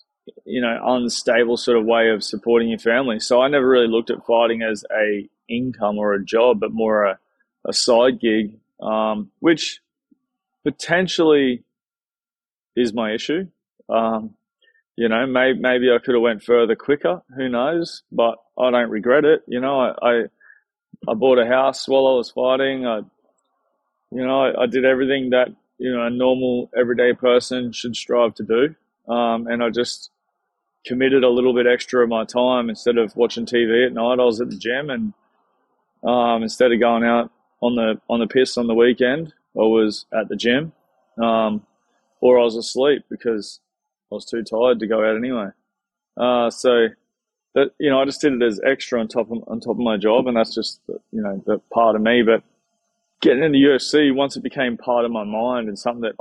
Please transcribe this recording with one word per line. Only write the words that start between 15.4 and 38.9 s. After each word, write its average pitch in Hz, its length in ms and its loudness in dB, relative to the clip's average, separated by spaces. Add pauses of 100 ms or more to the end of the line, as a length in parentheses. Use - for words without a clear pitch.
maybe 127 380 2
I 120 120 4
could 127 120 -2
have 117 80 2
went 113 200 -2
further 117 340 2
quicker, 165 440 -2 (160)
who 131 140 -6
knows, 156 600 -4
but 117 260 0 (220)
I 127 120 2
don't 120 180 0
regret 120 380 2
it. 156 200 2
You 123 140 -6
know, 135 180 -2
I, 120 220 0
I, 120 220 2 (840)
I 117 60 -2
bought 127 260 4
a 113 80 2
house 131 400 0
while 135 200 2
I 131 80 4
was 120 160 -2
fighting. 131 560 -2
I, 110 140 -2 (1080)
you 127 160 -6
know, 135 180 2
I, - 180 0
I 123 40 0
did 127 200 0
everything 131 440 0
that, 127 180 2 (300)
you 127 140 -6
know, 120 140 -4
a - 20 -4
normal 127 640 -2
everyday 123 380 2
person 123 580 0
should 117 240 -10
strive 120 420 0
to 110 60 -10
do. 117 720 -4
Um, 117 340 -2
and 117 160 -4
I 117 60 0
just 120 420 -6 (760)
committed 131 360 2
a 127 60 4
little 123 240 2
bit 120 140 2
extra 120 360 0
of 117 60 2
my 113 160 -2
time. 123 460 -2
Instead 120 260 -2
of 110 180 0
watching 117 300 -2
T 120 220 0
V 117 180 2
at 123 80 -2
night, 120 260 0
I 123 60 2
was 117 160 0
at 123 80 -4
the 107 80 -12
gym, 127 320 -6
and, 120 240 -6 (960)
um, 120 340 2
instead 117 300 2
of 113 80 2
going 117 240 4
out 117 260 2 (300)
on 120 160 0
the, 110 320 0
on 117 120 -2
the 110 60 0
piss 131 300 0
on 120 120 -2
the 117 60 0
weekend, 123 600 2 (200)